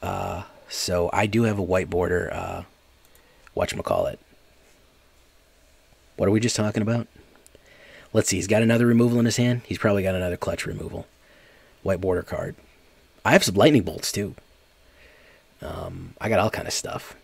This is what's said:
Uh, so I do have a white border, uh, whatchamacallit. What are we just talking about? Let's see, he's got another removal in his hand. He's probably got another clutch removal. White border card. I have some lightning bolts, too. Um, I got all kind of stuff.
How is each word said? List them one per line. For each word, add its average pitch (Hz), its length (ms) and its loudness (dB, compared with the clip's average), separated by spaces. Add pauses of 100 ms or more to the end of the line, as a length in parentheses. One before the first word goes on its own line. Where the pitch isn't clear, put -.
Uh, 95 400 -6 (260)
so 87 440 -2
I 104 140 2
do 110 180 2
have 107 140 0
a 98 40 -2
white 90 260 0
border, 87 440 0
uh, 90 300 -8 (920)
whatchamacallit. - 640 -2 (2000)
What 98 120 0
are 98 40 4
we 107 80 4
just 117 160 0
talking 107 260 -2
about? 117 240 -2 (1080)
Let's 110 140 2
see, 98 60 0
he's 90 100 -2
got 107 160 4
another 117 240 4
removal 120 320 4
in 117 80 4
his 113 100 2
hand. 123 300 2
He's 92 100 -6
probably 101 260 2
got 95 120 0
another 90 240 -4
clutch - 260 -6
removal. 78 420 -10 (760)
White 92 180 -2
border 90 220 0
card. - 340 -8 (680)
I - 60 4
have 185 120 6
some 95 120 0
lightning 123 260 6
bolts, - 280 -6
too. 101 240 -4 (1300)
Um, - 580 -12
I - 120 -4
got 107 80 2
all 98 100 2
kind - 180 -6
of - 60 -6
stuff. - 520 -8